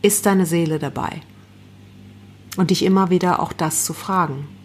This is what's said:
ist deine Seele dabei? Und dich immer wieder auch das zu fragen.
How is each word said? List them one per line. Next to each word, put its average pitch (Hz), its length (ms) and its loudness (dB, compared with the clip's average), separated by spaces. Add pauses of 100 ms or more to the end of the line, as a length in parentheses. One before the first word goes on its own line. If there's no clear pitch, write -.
ist 202 240 2
deine 190 180 4
Seele 160 320 0
dabei? - 440 -6 (1400)
Und 180 120 2
dich 190 140 2
immer 190 260 4
wieder 180 300 2
auch - 140 -4
das - 320 -4
zu 160 80 -6
fragen. 147 540 -4 (180)